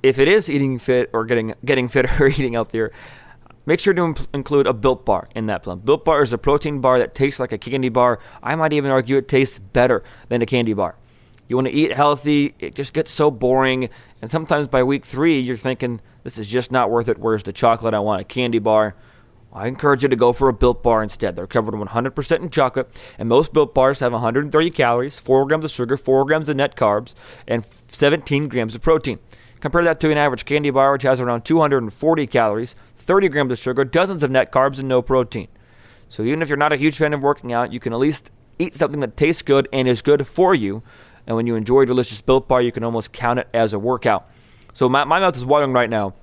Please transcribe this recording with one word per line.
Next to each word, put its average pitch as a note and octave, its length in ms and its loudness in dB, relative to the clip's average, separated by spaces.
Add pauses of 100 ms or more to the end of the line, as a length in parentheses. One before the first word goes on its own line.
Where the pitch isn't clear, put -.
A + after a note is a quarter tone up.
If C3 160 2
it C#3 80 6
is G3+ 220 2
eating C3+ 300 0
fit B2+ 320 0
or A2+ 140 -2
getting, A2+ 300 -2 (100)
getting C3 220 0
fit B2+ 240 2
<laughs> - 100 2
or C#3 60 6
eating C3+ 260 0
healthier, A2+ 380 -2 (760)
make E3 140 0
sure G3 140 2
to F3 80 0
impl-, E3 320 -2
include C#3+ 340 0
a C3 60 2
Built B2 320 0
Bar F#2+ 280 0
in A2 140 -6
that G2+ 160 -4
plan. F2+ 160 -10
Built C3 260 0
Bar D3+ 160 4
is A#2+ 120 0
a A#2 40 -4
protein C#3+ 440 -2
bar B2+ 180 4
that - 160 -2
tastes C3+ 240 -2
like B2 140 -4
a G#2 40 -8
candy B2+ 320 -4
bar. B2 300 2 (240)
I C3 120 -4
might D#3 180 0
even C#3 180 0
argue C3 260 2
it C3 100 0
tastes C3+ 300 0
better B2 460 0 (240)
than A#2+ 140 -2
a A#2 40 0
candy A#2 280 0
bar. F#2+ 240 -4 (500)
You A#2+ 80 -4
wanna C3 140 0
eat D3+ 240 0
healthy, D3 680 0
it - 140 -10
just C#3 200 -10
gets D#3+ 180 -4
so D3+ 180 2
boring, C3 600 0 (320)
and A2+ 100 -10
sometimes D3+ 360 -2
by B2+ 140 0
week C3+ 240 0
three, D3 340 0
you're B2 180 -6
thinking, B2 440 -6 (220)
"This - 140 -14
is G#2+ 100 -10
just A#2+ 240 -4
not B2 180 0
worth A#2 200 -2
it, A2+ 100 -2
where's A2 240 -2
the G2+ 80 -10
chocolate? A2+ 420 0
I G#2+ 60 0
want G2+ 220 -2
a - 20 -12
candy A#2+ 360 -2
bar." G#2+ 360 2 (560)
I G#2 160 -8
encourage C3+ 340 0
you C#3 80 2
to B2+ 60 4
go A#2+ 180 4
for C3+ 160 2
a A#2+ 40 0
Built A#2+ 280 2
Bar A2 220 2
instead. G2 320 -6
They're F2 100 -8
covered A2 300 -2
one G#2 120 -8
hundred A#2 280 -4
percent D3+ 260 -2
in F3 80 -10
chocolate, C3 400 -2 (300)
and A2+ 100 -4
most C3 240 4
Built D3 220 2
Bars C3+ 240 2
have B2 140 0
a A2 60 -4
hundred A#2+ 260 -2
and C#3+ 60 -8
thirty E3 200 2
calories, B2 480 -2
four C3+ 260 2
grams D#3 200 -2
of D3 60 -6
sugar, B2 260 -2
four C3+ 280 2
grams D3+ 220 0
of D3 80 -2
net C3+ 200 -2
carbs, G#2+ 380 0 (320)
and A#2 200 -4 (240)
seventeen D3 580 0
grams A2+ 260 -4
of A#2 80 -14
protein. D3+ 380 0 (400)
Compare E3+ 240 0
that E3 160 0
to D#3 120 2
an D3 60 2
average C#3 280 0
candy D3 260 -2
bar, C3+ 220 4
which B2+ 100 -4
has C3 160 2
around A#2+ 240 -2
two E3 160 2
hundred C#3+ 240 2
and G#2+ 100 -8
forty D#3 320 0
calories, A2+ 500 -2 (200)
thirty F#3+ 320 2
grams C#3 240 0
of A#2+ 80 -4
sugar, C#3 240 -2
dozens E3+ 400 0
of C3 80 0
net C3 200 2
carbs, C3+ 280 0
and C3+ 80 -6
no B2+ 140 2
protein. B2 480 -2 (600)
So - 140 -8
even D3 180 -2
if D#3 60 -2
you're C#3+ 100 -2
not D3 160 2
a C#3 40 0
huge D3 200 0
fan D3+ 160 0
of C#3 80 -4
working C3+ 300 0
out, A#2+ 220 -2
you A#2 80 -10
can A#2 120 -6
at A#2 60 -4
least C#3+ 320 -2 (260)
eat F3+ 180 -4
something D3 260 -2
that A2+ 160 -8
tastes D#3+ 260 0
good C3+ 300 2
and C3 140 0
is B2 140 0
good C#3+ 240 2
for F#3 300 2
you. G#2+ 260 -4 (440)
And A#2 120 -2
when A#2 100 -2
you A#2 80 -2
enjoy A#2+ 280 4
a - 20 6
delicious B2 340 -2
Built C3 300 0
Bar, B2+ 120 2
you A#2+ 120 0
can A#2 100 -8
almost A2+ 300 -6
count B2 260 -2
it - 140 -8
as A2+ 180 2
a G#2 80 -6
workout. A#2 480 -2 (460)
So B2+ 160 2
my, C#3 160 2
my E3 160 0
mouth F3 160 0
is B2 80 -8
watering C#3+ 260 2
right B2 180 2
now. G#2 320 -2